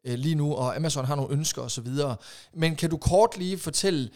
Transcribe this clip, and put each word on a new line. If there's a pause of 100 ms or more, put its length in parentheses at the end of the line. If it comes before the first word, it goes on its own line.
øh,
lige
nu,
og
Amazon
har
nogle
ønsker
og
så
videre. (380)
Men
kan
du
kort
lige
fortælle,